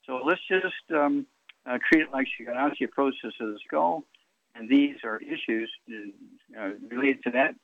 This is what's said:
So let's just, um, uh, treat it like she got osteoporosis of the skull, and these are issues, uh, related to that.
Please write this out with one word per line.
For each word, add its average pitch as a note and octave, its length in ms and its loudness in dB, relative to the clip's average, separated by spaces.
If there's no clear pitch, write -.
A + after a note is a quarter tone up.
So B2+ 180 -4
let's F3 240 4
just, F#3 460 0
um, C#3+ 320 2
uh, B2 120 -2
treat D#3+ 120 8
it D3 100 -4
like C3+ 140 0
she A2+ 80 -14
got A#2+ 120 -6
osteoporosis C3+ 840 -2
of A2 120 -4
the G#2 140 -10
skull, D#3+ 380 0
and A2 140 -12
these C#3 360 6
are A2 140 -2
issues, A2+ 520 -4
uh, G2 120 -6
related C3 360 2
to B2 80 0
that. C3+ 320 2